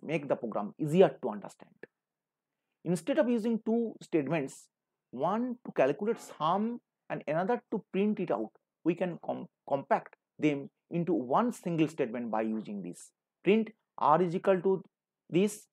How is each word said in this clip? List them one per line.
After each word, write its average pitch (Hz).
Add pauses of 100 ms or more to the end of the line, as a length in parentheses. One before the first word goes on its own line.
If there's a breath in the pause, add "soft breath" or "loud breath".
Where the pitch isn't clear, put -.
make 143
the 139
program 104
easier 156 (120)
to 123
understand. - (1080)
Instead 180
of 226
using 233
two 226
statements, 143 (440)
one 214
to 233
calculate 160
sum 208 (300)
and 156
another 185 (100)
to 208
print 208
it 165
out, 110 (320)
we 165
can 170
com-, 127 (200)
compact 139 (240)
them 139 (220)
into 170
one 156
single 160
statement 120
by 110
using 110
this. - (320)
Print 214 (280)
R 151
is 175
equal 190
to 185 (460)
this, 202